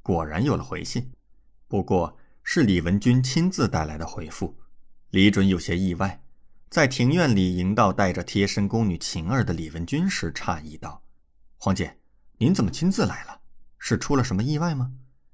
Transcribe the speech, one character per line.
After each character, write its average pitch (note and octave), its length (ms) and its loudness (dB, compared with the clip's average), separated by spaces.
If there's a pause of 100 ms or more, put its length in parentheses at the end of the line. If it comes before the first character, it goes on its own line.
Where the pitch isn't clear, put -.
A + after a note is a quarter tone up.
果 E2+ 220 0
然 D#2 180 -4
有 C3 140 2
了 D#2+ 80 -4
回 E2+ 180 -8
信， - 300 -6 (540)
不 G2 160 -2
过 F2 340 0 (260)
是 - 200 2
李 F3 180 4
文 F2+ 180 2
君 B2 240 4
亲 D#3+ 280 0
自 B2+ 180 0
带 D#2+ 160 -2
来 D2+ 140 -10
的 D#2 80 -8
回 - 240 -12
复。 - 260 -8 (540)
李 F#2+ 200 6
准 G2 160 4
有 F#2 120 4
些 F2 180 -4
意 F#2 200 0
外， F#2 260 -4 (480)
在 D#3 160 4
庭 B2+ 240 2
院 D3+ 260 4
里 F#2 180 2
迎 F#2 200 0
到 G#2 180 4
带 F#2 220 0
着 F2 100 -6
贴 G2+ 220 0
身 G2+ 200 -2
宫 A2+ 220 0
女 F2 80 -2
晴 D#2+ 320 -6
儿 B2 160 2
的 - 80 -2
李 D#2+ 180 -6
文 E2 140 -8
君 E3 240 0
时， E2+ 240 -4
诧 D#2+ 300 -6
异 D2+ 160 -14
道 - 240 -14 (560)
：“皇 F#2+ 160 0
姐， - 240 -6 (400)
您 D#3 160 4
怎 B3 100 0
么 F#3 60 0
亲 F3+ 200 0
自 F#3+ 140 2
来 - 200 -4
了？ - 140 -18 (400)
是 - 200 0
出 - 180 0
了 B2+ 80 4
什 B2+ 100 -4
么 G2 80 0
意 D3 140 -2
外 E3 180 -2
吗？” C3 200 -4 (400)